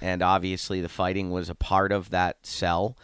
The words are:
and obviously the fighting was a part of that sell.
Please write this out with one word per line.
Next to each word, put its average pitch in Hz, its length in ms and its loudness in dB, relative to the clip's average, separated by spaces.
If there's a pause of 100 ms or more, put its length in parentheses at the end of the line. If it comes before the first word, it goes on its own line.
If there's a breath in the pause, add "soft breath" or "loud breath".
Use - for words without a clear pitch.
and 90 200 -2
obviously 92 600 2
the 85 80 -4
fighting 92 420 -2
was 90 180 -4
a 87 60 -8
part 95 380 2
of 98 180 -2
that 90 340 0
sell. 92 600 -2